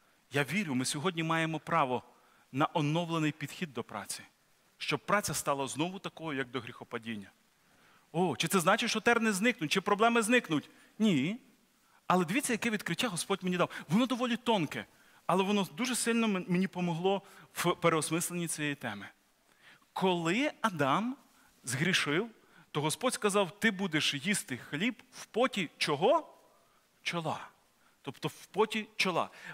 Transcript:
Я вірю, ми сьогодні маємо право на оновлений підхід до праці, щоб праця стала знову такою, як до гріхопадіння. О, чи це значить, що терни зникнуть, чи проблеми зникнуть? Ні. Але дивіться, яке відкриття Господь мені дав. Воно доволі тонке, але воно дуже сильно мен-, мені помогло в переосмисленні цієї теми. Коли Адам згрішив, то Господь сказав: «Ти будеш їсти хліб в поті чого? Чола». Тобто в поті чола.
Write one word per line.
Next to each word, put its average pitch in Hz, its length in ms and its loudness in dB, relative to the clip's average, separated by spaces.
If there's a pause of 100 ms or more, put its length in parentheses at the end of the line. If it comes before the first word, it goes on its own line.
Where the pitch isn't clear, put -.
(320)
Я 143 120 0
вірю, 156 300 -2
ми 127 100 0
сьогодні 165 380 -2
маємо 160 380 0
право 135 420 0 (500)
на 139 220 2
оновлений 160 580 0
підхід 147 420 -10
до 117 100 -6
праці, - 380 -10 (560)
щоб - 220 -2
праця 202 340 0
стала 139 320 -2
знову 170 320 -4
такою, 160 400 -8
як 127 120 -4
до 131 100 -4
гріхопадіння. 113 720 -10 (800)
О, 160 240 0
чи 165 120 0
це 196 120 4
значить, 208 300 4
що 220 100 -2
терни 226 320 4
зникнуть, 190 400 0
чи 190 80 2
проблеми 226 420 4
зникнуть? 208 480 2 (280)
Ні. 190 420 2 (640)
Але 180 180 4
дивіться, 240 280 -2
яке 226 180 -2
відкриття 208 380 -2
Господь 190 340 -4
мені 180 140 -2
дав. 170 140 2 (180)
Воно 226 180 4
доволі 240 300 -2
тонке, 151 500 0 (400)
але 185 180 2
воно 202 220 0 (100)
дуже 247 180 -2
сильно 233 340 0
мен-, 185 200 0
мені 180 200 2
помогло 180 540 0 (300)
в 170 220 0
переосмисленні 165 720 0
цієї 147 260 -4
теми. 104 340 -8 (840)
Коли 185 680 0
Адам 180 560 0 (480)
згрішив, 160 680 0 (400)
то 156 100 -4
Господь 156 340 0
сказав: 196 460 0
«Ти 226 100 4
будеш 180 440 0
їсти 143 420 -2
хліб 180 460 -6 (100)
в - 140 -16
поті 214 520 -2
чого? 208 560 2 (680)
Чола». 160 460 -6 (580)
Тобто - 220 -6
в - 180 -16
поті 214 500 -2
чола. 156 340 0 (240)